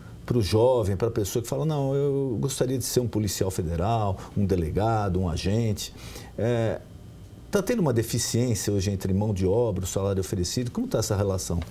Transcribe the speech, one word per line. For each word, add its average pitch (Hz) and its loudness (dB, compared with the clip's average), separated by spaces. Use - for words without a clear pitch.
pro 120 2
jovem, 107 4
pra 113 2
pessoa 110 0
que - -8
fala: 139 -2
"Não, 139 0
eu 139 0
gostaria 135 0
de 117 -2
ser - 2
um 123 2
policial 101 0
federal, 95 0
um 104 2
delegado, 95 2
um 92 2
agente"? 98 0
É, 113 0
tá 202 2
tendo 240 0
uma 147 4
deficiência 113 0
hoje 98 2
entre 95 0
mão 104 2
de 92 0
obra, 98 2
o - -4
salário 98 0
oferecido? 107 -2
Como 247 -4
tá 123 0
essa 110 0
relação? 95 0